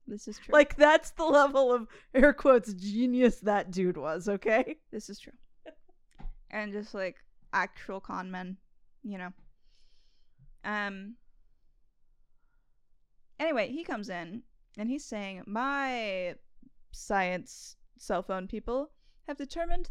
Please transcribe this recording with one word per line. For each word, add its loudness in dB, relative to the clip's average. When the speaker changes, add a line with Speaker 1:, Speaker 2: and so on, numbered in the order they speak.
Speaker 1:
This -12
is -12
true. -4
Speaker 2:
Like, 8
that's 8
the -4
level 6
of, -2
air 8
quotes, 4
genius 2
that 0
dude 0
was, -6
okay? 0
Speaker 1:
This -14
is -18
true. -20
And -8
just, -10
like, -6
actual -6
con -10
men, -10
you -12
know. -12
Um. -8
Anyway, -2
he -8
comes -10
in -12
and -6
he's -8
saying, -12
"My -6
science -4
cell -4
phone -8
people -6
have -8
determined -2